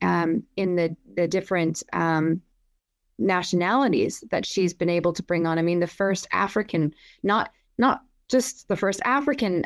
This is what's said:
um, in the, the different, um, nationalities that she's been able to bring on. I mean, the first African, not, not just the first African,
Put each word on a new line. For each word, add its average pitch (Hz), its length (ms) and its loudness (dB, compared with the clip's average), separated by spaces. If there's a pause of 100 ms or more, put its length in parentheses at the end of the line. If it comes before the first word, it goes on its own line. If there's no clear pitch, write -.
um, 170 420 0 (120)
in 190 220 0
the, 165 180 0 (220)
the 175 100 2
different, 170 640 -2
um, 165 500 0 (800)
nationalities 190 1120 0
that - 140 -2
she's 185 280 0
been 170 160 -2
able 170 220 2
to - 100 -4
bring 170 240 0
on. 165 140 0
I - 20 2
mean, 170 200 2
the 175 60 0
first 196 440 -2
African, 185 600 0 (280)
not, 202 300 0 (260)
not - 240 2 (280)
just - 400 0
the 196 80 -2
first 196 260 -2
African, 262 640 0